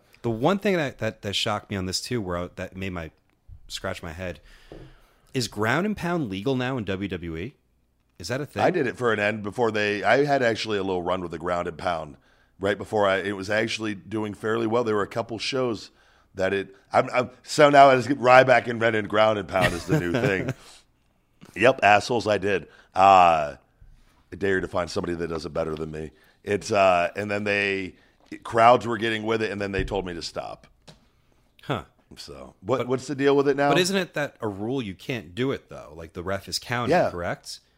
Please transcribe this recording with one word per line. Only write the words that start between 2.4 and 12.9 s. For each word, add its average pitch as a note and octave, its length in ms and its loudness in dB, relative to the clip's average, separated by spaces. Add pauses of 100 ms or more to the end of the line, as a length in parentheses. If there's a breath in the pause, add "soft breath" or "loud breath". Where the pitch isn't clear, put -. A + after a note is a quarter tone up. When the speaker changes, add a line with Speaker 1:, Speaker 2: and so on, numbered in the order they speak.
Speaker 1:
that F#2 200 -12
made F#2+ 140 -8
my, E2+ 200 -10 (580)
scratch - 340 -10
my E2+ 100 -12
head, F2 280 -10 (960 loud breath)
is A#2+ 140 -4
ground A#2+ 380 0
and G#3+ 100 -4
pound E3+ 320 -4
legal G2 280 -4
now B2+ 200 -4
in A#2 80 -6
W F#2+ 240 -6
W E2+ 280 -8
E? G2+ 180 -10 (640)
Is E2+ 100 -14
that B2+ 120 -6
a D3 60 -10
thing? - 160 -6
Speaker 2:
I C3 80 2
did E3 160 -2
it F#2+ 100 -6
for A#2+ 160 0
an G#2 60 0
end G#2 240 0
before A2 280 -2
they, G#2 340 0
I B2 200 4
had C#3 180 0
actually A2 360 -2
a G2 40 -2
little F#2 200 -2
run F2+ 200 -2
with E2+ 80 -8
the E2+ 80 -10
ground F2 300 -4
and D#2+ 100 -10
pound D#2+ 380 -6 (440)
right G2 180 -2
before G#2 300 0